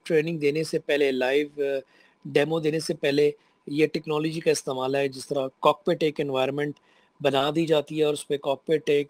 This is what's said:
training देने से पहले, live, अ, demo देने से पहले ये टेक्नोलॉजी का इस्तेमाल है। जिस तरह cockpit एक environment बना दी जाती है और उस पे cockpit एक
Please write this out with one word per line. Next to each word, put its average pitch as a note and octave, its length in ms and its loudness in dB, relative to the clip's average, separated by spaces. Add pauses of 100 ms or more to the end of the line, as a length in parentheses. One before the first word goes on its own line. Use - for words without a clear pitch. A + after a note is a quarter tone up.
training E3 360 0
देने D3 240 0
से D#3 140 -4
पहले, C#3+ 320 2
live, C3 360 0 (140)
अ, C#3 200 -2 (460)
demo D3+ 340 2
देने D#3 200 0
से D#3 140 -4
पहले D3 400 2 (340)
ये D3 180 2
टेक्नोलॉजी D#3 540 -4
का D#3+ 100 2
इस्तेमाल C3+ 460 -2
है। C#3 120 0
जिस C3 200 -10
तरह C3+ 220 -4 (100)
cockpit D3+ 420 2
एक D3+ 180 -2
environment C#3 540 -2 (480)
बना C#3 280 2
दी D#3+ 160 0
जाती D#3 320 0
है D3+ 80 2
और D3 60 2
उस C#3+ 120 -6
पे D3 140 -2
cockpit D3+ 500 -2
एक C#3+ 220 2